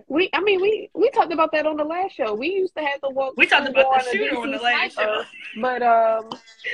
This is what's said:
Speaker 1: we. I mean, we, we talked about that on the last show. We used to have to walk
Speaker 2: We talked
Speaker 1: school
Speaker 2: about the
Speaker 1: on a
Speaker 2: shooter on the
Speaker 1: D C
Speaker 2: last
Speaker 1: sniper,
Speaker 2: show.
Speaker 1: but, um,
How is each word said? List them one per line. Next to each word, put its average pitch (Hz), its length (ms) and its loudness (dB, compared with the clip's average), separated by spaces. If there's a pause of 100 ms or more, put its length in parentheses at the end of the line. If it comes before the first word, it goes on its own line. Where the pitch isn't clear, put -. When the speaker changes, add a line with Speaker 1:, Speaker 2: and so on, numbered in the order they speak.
Speaker 1:
we. 311 260 0
I 302 100 0
mean, 392 180 2
we, 415 340 -2
we 440 160 2
talked 330 220 2
about 311 200 2
that 302 140 0
on 311 100 0
the 302 80 -2
last 359 300 -4
show. 220 200 -4
We 262 160 -4
used 381 260 -2
to 311 80 -4
have 277 160 -2
to 277 80 -4
walk 262 280 -4
Speaker 2:
We 277 100 4
talked 277 200 2
Speaker 1:
school 262 140 4
Speaker 2:
about 262 100 4
the 262 60 6
Speaker 1:
on 254 100 0
a 247 60 -2
Speaker 2:
shooter - 240 -2
on 240 160 -4
the 269 60 -6
Speaker 1:
D - 0 -
C 233 60 -6
Speaker 2:
last 240 300 0
Speaker 1:
sniper, 214 300 -2
Speaker 2:
show. - 360 -16
Speaker 1:
but, 247 220 -2
um, 226 480 4 (440)